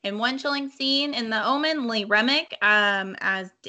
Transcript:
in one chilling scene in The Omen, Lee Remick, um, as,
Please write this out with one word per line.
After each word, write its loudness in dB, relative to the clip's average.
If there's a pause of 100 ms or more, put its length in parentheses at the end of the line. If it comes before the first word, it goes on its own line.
in -4
one 0
chilling -2
scene -2
in -4
The 0
Omen, 0
Lee -2
Remick, 2
um, 2
as, -2 (180)